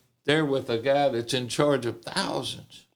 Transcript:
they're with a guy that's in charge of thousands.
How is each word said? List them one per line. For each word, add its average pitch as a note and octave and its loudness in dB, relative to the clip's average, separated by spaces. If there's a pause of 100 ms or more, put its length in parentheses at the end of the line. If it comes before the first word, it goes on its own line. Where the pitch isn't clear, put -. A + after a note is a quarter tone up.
(240)
they're D#3 4
with C3+ 0
a A#2 2
guy C#3 2
that's A#2 -2
in B2+ -2
charge C#3+ 2
of A2+ -6
thousands. - -6